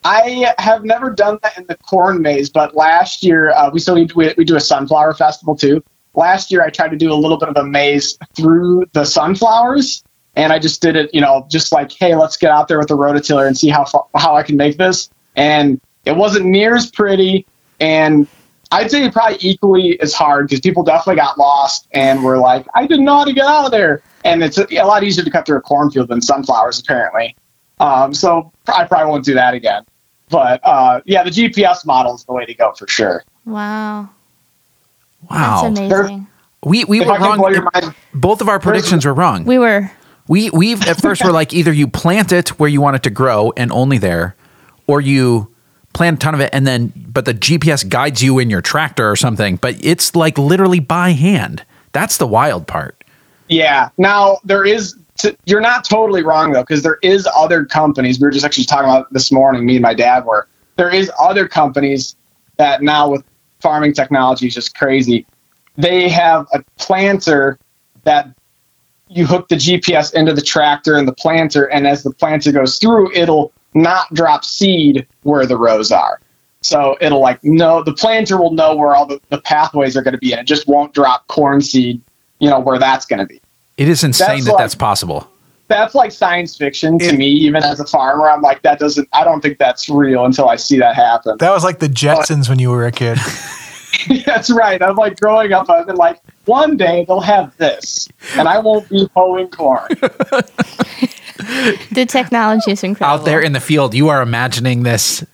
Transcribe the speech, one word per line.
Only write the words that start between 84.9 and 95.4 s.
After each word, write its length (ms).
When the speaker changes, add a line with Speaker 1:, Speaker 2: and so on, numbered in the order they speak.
Speaker 1:
that's 280
like 160
science 440
fiction 440
to 60
Speaker 4:
It 120
Speaker 1:
me, 100
even 360
as 160
a 80
farmer. 420
I'm 120
like, 200
"That 180
doesn't, 340
I 100
don't 180
think 160
that's 320
real 360
until 220
I 100
see 220
that 160
happen." 440
Speaker 4:
That 120
was 120
like 160
the 100
Jetsons 540
Speaker 1:
But 60
Speaker 4:
when 100
you 100
were 160
a 60
kid. 320
Speaker 1:
<laughs> 40
That's 240
right. 320
I'm 140
like, 240
growing 340